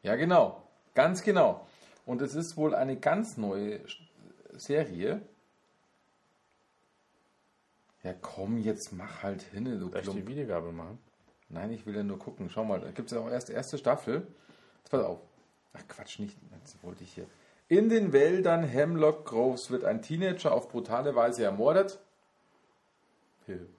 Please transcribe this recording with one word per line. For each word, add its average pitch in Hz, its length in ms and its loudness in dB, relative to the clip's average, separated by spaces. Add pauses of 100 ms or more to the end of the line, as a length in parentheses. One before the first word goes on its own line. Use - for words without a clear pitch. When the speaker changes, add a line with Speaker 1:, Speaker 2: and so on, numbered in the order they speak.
Speaker 1:
Ja, 107 140 0
genau. 160 480 4 (300)
Ganz 165 300 4
genau. 165 420 4 (400)
Und 123 160 -4
es 139 140 -4
ist 165 220 -6
wohl 151 180 2
eine 131 220 0
ganz 185 400 -2
neue 104 440 -4 (680)
Serie. 143 720 -2 (2750)
Ja, 92 180 -4
komm, 104 360 -4
jetzt 107 340 -2
mach 101 320 -12
halt 98 200 -6
hin, 101 220 -10
du 117 140 -4
Speaker 2:
Soll 90 80 -6
ich 90 80 -10
die 98 60 -2 (100)
Speaker 1:
Klump. 98 160 -6
Speaker 2:
Wiedergabe 107 460 -4
machen? 82 260 -12 (480)
Speaker 1:
Nein, 90 240 -8
ich 113 140 -10
will 104 100 -8
ja 104 80 -4
nur 101 160 -6
gucken. - 300 -12
Schau 110 160 -4
mal, 98 160 -2
da - 100 -12
gibt's 117 220 -10
ja 117 60 -2
auch 113 100 -6
erst 123 200 -6
erste 135 280 -8
Staffel. 143 500 0 (520)
Jetzt - 120 -20
pass 131 140 2
auf. 87 140 -4 (520)
Ach - 160 -18
Quatsch, - 320 -18
nicht. 101 180 -10 (220)
Jetzt - 240 -20
wollte 90 220 -16
ich - 80 -20
hier. 92 120 -12 (440)
In 208 180 8
den 214 240 4
Wäldern 170 520 6
Hemlock 151 600 2
Groves 120 460 0
wird 123 140 -2
ein 113 160 0
Teenager 160 520 0
auf 123 140 0
brutale 123 480 -2
Weise 117 300 4
ermordet. 147 540 2 (1500)
Hilfe. 90 220 -12 (120)